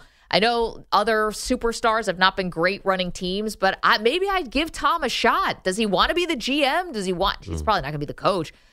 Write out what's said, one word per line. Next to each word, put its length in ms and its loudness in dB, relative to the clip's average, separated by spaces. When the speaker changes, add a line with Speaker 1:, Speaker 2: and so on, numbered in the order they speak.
Speaker 1:
I 80 6
know 520 0
other 400 4
superstars 760 0
have 120 -2
not 180 4
been 140 -2
great 320 0
running 280 0
teams, 440 -6
but 280 0
I, 160 4
maybe 300 0
I'd 220 -2
give 200 0
Tom 320 -2
a 60 0
shot. 540 0
Does 140 -2
he 80 0
wanna 300 2
be 100 0
the 100 -2
G 300 -2
M? 260 0
Does 140 -4
he 80 0
want, 320 -2
he's 160 -6
Speaker 2:
Mm. 40 -6
Speaker 1:
probably 180 2
not 60 -8
gonna 100 -6
be 80 -6
the 80 -8
coach. 380 0